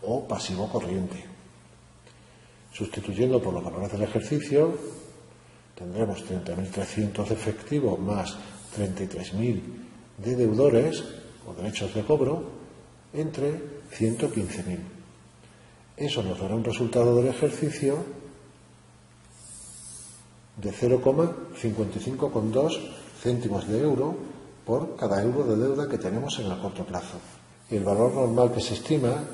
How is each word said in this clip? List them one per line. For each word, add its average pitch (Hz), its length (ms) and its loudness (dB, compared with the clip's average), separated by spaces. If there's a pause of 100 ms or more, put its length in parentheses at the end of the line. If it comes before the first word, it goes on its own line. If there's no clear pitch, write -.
o 80 240 0
pasivo 92 400 -2
corriente. 92 560 -2 (1500)
Sustituyendo 110 680 0
por 92 120 -2
los 87 100 -4
valores 90 280 -4
del 101 120 0
ejercicio, 147 720 2 (1000)
tendremos 95 480 -2
treinta 87 320 -4
mil 95 160 -4
trescientos 101 580 -2
de 110 60 4
efectivo 110 640 0
más 95 380 -2 (380)
treinta 98 300 -2
y 92 40 -4
tres 90 260 -8
mil 107 540 -2 (300)
de 117 180 0
deudores 123 680 6 (420)
o - 80 -12
derechos 101 400 -6
de 107 100 0
cobro 147 400 4 (680)
entre 147 680 -4 (100)
ciento 113 400 0
quince 95 320 -4
mil. 90 180 -4 (1160)
Eso 135 260 -2
nos 92 160 -2
dará 95 160 -2
un 113 80 0
resultado 120 520 4
del 123 120 6
ejercicio 143 800 0 (2500)
de 101 160 -6
cero 123 300 4
coma 160 340 4 (220)
cincuenta 107 420 -2
y - 20 -8
cinco 131 300 -2
con 110 200 0
dos 147 280 2 (420)
céntimos 113 460 0
de 107 140 2
euro 147 340 2 (500)
por 139 300 0
cada 98 260 2
euro 123 220 2
de 110 140 4
deuda 135 320 2
que 117 80 0
tenemos 113 420 -2
en 101 120 -2
el 92 80 -4
corto 175 260 -6
plazo. 87 320 -8 (540)
El 101 140 2
valor 110 280 4
normal 123 380 4
que 117 80 0
se - 140 -2
estima 131 500 0 (100)